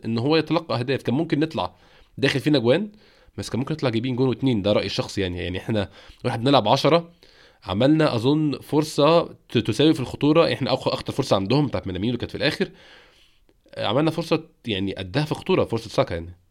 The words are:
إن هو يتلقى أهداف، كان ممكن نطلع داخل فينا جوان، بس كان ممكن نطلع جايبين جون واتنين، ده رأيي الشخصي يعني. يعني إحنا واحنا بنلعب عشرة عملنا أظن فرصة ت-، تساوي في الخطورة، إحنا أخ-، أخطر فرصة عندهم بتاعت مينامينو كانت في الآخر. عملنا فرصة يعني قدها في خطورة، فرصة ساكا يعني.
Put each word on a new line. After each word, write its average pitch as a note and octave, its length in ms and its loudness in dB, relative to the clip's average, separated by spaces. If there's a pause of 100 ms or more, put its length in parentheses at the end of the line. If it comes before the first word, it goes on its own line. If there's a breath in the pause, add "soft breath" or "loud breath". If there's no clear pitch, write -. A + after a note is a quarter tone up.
إن A2+ 120 -2
هو C#3+ 200 2
يتلقى D#3 420 -2
أهداف، B2 220 -2
كان A#2+ 140 -2
ممكن D#3+ 240 0
نطلع B2+ 360 -4 (420 soft breath)
داخل C3 220 0
فينا D3 200 2
جوان، D3+ 320 2 (460 soft breath)
بس G2+ 120 -8
كان A#2 100 -4
ممكن C3+ 140 -4
نطلع D3 160 -4
جايبين A#2+ 260 -2
جون C3 140 2
واتنين، A#2+ 320 0
ده G2+ 120 2
رأيي G2 120 2
الشخصي - 360 -6
يعني. F2+ 220 -4
يعني F2+ 140 -6
إحنا G#2 320 -2 (360 loud breath)
واحنا A#2 180 -4
بنلعب B2+ 240 4
عشرة D3+ 440 2 (520 soft breath)
عملنا C3 520 2
أظن C#3 440 0
فرصة D3+ 640 2 (260)
ت-، - 80 0
تساوي C#3 360 4
في D#3 60 -4
الخطورة، D3+ 540 2
إحنا B2 200 -2
أخ-، C3 140 -2
أخطر - 260 -4
فرصة - 220 0
عندهم A#2 320 2
بتاعت F#2+ 200 -4
مينامينو G2 300 -4
كانت G#2 140 -8
في G2 60 -10
الآخر. D3+ 320 -2 (1080 soft breath)
عملنا A#2+ 340 0
فرصة E3 320 -2 (220)
يعني G2 280 -2
قدها G2 320 -2
في D3 100 -2
خطورة، D3 300 0
فرصة A2+ 240 -4
ساكا - 240 0
يعني. E2+ 380 -10